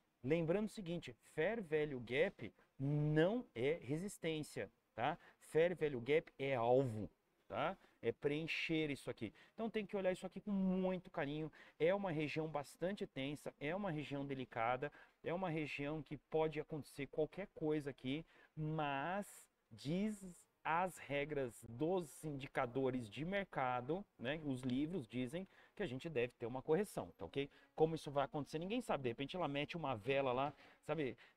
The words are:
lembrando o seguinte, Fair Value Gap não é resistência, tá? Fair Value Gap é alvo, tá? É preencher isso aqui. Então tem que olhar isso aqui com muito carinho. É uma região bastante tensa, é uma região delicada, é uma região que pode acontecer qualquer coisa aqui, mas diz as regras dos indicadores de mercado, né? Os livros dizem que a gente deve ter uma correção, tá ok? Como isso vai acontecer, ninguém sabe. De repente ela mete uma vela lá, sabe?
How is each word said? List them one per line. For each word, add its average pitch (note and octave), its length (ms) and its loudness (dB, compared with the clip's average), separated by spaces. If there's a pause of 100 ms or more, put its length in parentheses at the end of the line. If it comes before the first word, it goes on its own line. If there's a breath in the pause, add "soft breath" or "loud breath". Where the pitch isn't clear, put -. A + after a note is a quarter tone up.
(240)
lembrando E3+ 440 4
o - 40 -6
seguinte, E3+ 400 -6 (220)
Fair G3 300 0
Value D3+ 360 0
Gap A#2+ 540 0 (260 soft breath)
não D3+ 640 4 (120)
é C#3 260 2
resistência, D#3 880 -4 (220)
tá? C#3 240 0 (360 loud breath)
Fair E3 240 6
Value D3 240 0
Gap D3 380 4
é C3+ 160 2
alvo, A#2 520 6 (400)
tá? D3 300 -2 (240 soft breath)
É A#2 100 2
preencher D#3 760 0
isso C3+ 180 -6
aqui. A2+ 240 -6 (220 loud breath)
Então A3+ 160 -4
tem G#3+ 160 -2
que G#3 100 -8
olhar F#3+ 160 2
isso F#3 140 -4
aqui F#3+ 160 -8
com G#3 100 -4
muito F#3 600 2
carinho. D3+ 400 -2 (280 loud breath)
É E3 140 6
uma G3+ 160 0
região D#3 380 0
bastante E3 580 -4
tensa, C#3 540 -6
é D3+ 160 -2
uma G3+ 160 -2
região C#3+ 340 -2
delicada, C3 640 0 (320 loud breath)
é C3+ 80 -2
uma F3+ 200 0
região D3+ 500 -2
que C#3+ 160 -8
pode D#3 420 0
acontecer C#3+ 460 -6
qualquer D#3 480 -2
coisa D3+ 380 0
aqui, C3+ 340 -4 (320 loud breath)
mas D#3 920 -2 (240)
diz F#3+ 540 -2 (400)
as E3+ 320 2
regras C#3+ 720 -2
dos D#3 540 -2
indicadores C3 840 0
de B2 160 -6
mercado, D#3 760 0 (140)
né? D3 280 -2
Os C3 160 -2
livros C#3 460 0
dizem B2+ 400 -4 (280 loud breath)
que G#3 80 -4
a - 20 -2
gente C3 240 -6
deve B2 240 0
ter - 120 -8
uma B2+ 160 -4
correção, D#3 560 0
tá F2+ 80 -8
ok? C#3 240 -4 (260 loud breath)
Como D#3+ 200 4
isso D3+ 140 -6
vai C#3 140 2
acontecer, D3 360 -4
ninguém G#3 220 -2
sabe. D3 220 -2
De B2 60 2
repente C#3 260 -4
ela E3+ 120 0
mete C#3+ 280 -2
uma C#3+ 200 -2
vela C3 360 2
lá, C#3 220 2 (300 loud breath)
sabe? D3+ 340 -2 (200 loud breath)